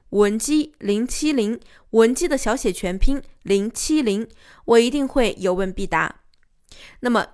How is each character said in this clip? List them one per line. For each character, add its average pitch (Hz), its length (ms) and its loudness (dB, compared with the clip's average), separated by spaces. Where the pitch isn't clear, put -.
文 208 280 2
姬 294 380 -2
零 208 280 -2
七 294 280 -4
零， 226 260 -2
文 226 260 4
姬 349 100 -2
的 311 120 -2
小 226 180 -2
写 262 160 -2
全 180 260 -6
拼 269 240 4
零 202 260 0
七 311 320 -2
零， 220 240 -2
我 233 160 6
一 233 100 4
定 277 160 -2
会 254 340 0
有 185 140 0
问 190 200 -2
必 196 120 -4
答。 165 360 -2
那 247 80 -2
么 226 240 0